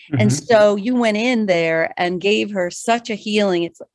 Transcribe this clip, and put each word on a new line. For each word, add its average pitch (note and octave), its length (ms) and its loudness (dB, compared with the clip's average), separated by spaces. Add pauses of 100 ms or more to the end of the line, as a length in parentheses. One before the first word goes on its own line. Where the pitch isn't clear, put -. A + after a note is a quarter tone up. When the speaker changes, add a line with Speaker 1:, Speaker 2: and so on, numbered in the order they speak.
(120)
Speaker 1:
And A#2+ 180 2
Speaker 2:
Mm-hmm. C#3+ 140 -2
Speaker 1:
so G#3 320 4
you A3 180 -2
went A3+ 220 2
in A3+ 300 0
there E3 500 0
and F3+ 240 -2
gave G#3 320 0
her F3+ 180 -4
such A#3 400 -4
a G#3 60 -6
healing. G3+ 480 0
It's, - 160 -10 (140)